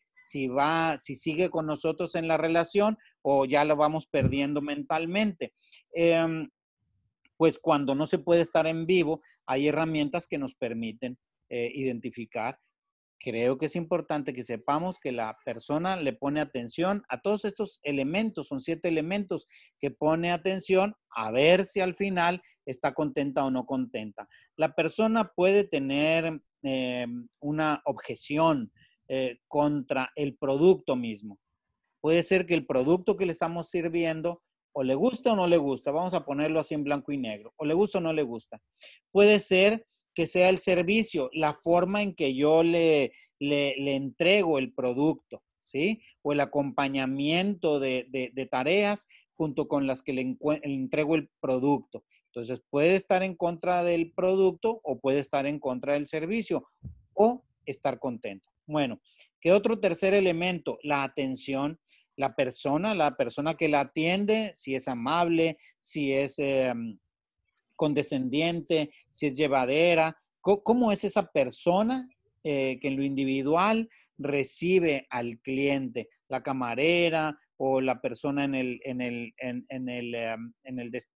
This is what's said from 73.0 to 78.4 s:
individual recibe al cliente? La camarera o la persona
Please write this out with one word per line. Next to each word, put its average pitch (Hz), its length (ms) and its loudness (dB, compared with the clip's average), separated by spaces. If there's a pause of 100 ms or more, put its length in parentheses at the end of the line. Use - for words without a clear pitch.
individual 139 880 0 (280)
recibe 147 920 0
al 120 300 -6
cliente? 135 680 -2 (220)
La 127 120 -4
camarera 151 960 0 (200)
o 131 240 0
la 127 200 -2
persona 143 440 -4